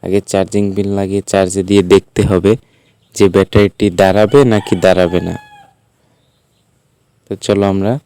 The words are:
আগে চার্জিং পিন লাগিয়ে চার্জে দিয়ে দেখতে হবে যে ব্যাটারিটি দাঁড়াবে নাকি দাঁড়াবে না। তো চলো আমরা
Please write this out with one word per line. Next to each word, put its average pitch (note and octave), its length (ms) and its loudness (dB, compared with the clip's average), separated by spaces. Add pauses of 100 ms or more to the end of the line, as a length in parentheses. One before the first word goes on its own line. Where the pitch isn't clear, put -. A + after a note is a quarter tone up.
আগে F#2 180 -2
চার্জিং G2 500 -4
পিন G2 240 -4
লাগিয়ে G2 260 -4
চার্জে F#2+ 420 -2
দিয়ে G2 200 2
দেখতে F#2+ 400 0
হবে F#2+ 280 2 (640)
যে G2+ 140 2
ব্যাটারিটি G2 600 0
দাঁড়াবে G2 560 2
নাকি A2 300 0
দাঁড়াবে F2+ 460 2
না। F2 140 -8 (1900)
তো - 140 -12
চলো G2+ 300 -2
আমরা G2 280 -2 (120)